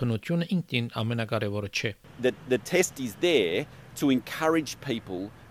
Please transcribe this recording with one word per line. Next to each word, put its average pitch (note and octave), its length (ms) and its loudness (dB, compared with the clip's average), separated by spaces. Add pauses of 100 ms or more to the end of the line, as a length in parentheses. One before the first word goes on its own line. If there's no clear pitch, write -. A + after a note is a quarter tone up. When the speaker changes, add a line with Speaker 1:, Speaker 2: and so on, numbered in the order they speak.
Speaker 1:
քննությունը C3 460 0 (100)
ինքնին B2 300 -2 (160)
ամենակարևորը A2 680 -2
չէ։ - 200 -4 (340)
Speaker 2:
The, B2 80 4 (160)
the B2 100 4
test - 400 0
is A#2+ 220 -6
there B2 460 2 (340)
to C#3+ 80 4
encourage D#3+ 720 0
people G2+ 480 -6 (220)